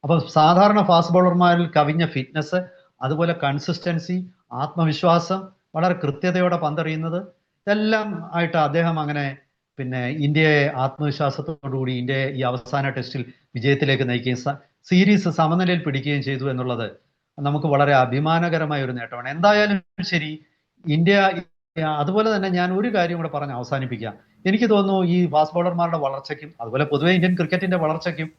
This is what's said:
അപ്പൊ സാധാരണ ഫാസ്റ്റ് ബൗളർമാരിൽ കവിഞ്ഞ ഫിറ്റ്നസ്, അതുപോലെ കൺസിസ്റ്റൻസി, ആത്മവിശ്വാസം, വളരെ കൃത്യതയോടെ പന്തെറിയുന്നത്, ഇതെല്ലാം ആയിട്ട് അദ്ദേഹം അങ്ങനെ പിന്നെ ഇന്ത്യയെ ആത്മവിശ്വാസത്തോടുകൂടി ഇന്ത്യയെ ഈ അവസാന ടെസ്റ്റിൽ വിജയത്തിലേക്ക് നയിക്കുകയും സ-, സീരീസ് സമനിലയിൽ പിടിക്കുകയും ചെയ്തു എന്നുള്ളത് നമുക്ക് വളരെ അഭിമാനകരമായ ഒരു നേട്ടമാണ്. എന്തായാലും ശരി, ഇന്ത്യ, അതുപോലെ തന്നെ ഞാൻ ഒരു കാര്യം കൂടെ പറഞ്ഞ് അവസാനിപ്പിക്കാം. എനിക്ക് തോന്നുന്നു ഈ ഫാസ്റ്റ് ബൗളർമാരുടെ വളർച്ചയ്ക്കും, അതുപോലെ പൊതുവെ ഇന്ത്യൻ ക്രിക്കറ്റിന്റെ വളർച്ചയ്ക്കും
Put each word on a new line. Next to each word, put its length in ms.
അപ്പൊ 160
സാധാരണ 640
ഫാസ്റ്റ് 300
ബൗളർമാരിൽ 640
കവിഞ്ഞ 280
ഫിറ്റ്നസ്, 500
അതുപോലെ 420
കൺസിസ്റ്റൻസി, 840
ആത്മവിശ്വാസം, 960
വളരെ 180
കൃത്യതയോടെ 640
പന്തെറിയുന്നത്, 640
ഇതെല്ലാം 680
ആയിട്ട് 240
അദ്ദേഹം 420
അങ്ങനെ 380
പിന്നെ 300
ഇന്ത്യയെ 680
ആത്മവിശ്വാസത്തോടുകൂടി 1160
ഇന്ത്യയെ 360
ഈ 120
അവസാന 480
ടെസ്റ്റിൽ 360
വിജയത്തിലേക്ക് 540
നയിക്കുകയും 280
സ-, 220
സീരീസ് 460
സമനിലയിൽ 500
പിടിക്കുകയും 440
ചെയ്തു 280
എന്നുള്ളത് 560
നമുക്ക് 280
വളരെ 260
അഭിമാനകരമായ 920
ഒരു 80
നേട്ടമാണ്. 380
എന്തായാലും 720
ശരി, 420
ഇന്ത്യ, 440
അതുപോലെ 520
തന്നെ 140
ഞാൻ 240
ഒരു 200
കാര്യം 240
കൂടെ 120
പറഞ്ഞ് 240
അവസാനിപ്പിക്കാം. 600
എനിക്ക് 240
തോന്നുന്നു 340
ഈ 260
ഫാസ്റ്റ് 260
ബൗളർമാരുടെ 420
വളർച്ചയ്ക്കും, 640
അതുപോലെ 240
പൊതുവെ 260
ഇന്ത്യൻ 260
ക്രിക്കറ്റിന്റെ 400
വളർച്ചയ്ക്കും 600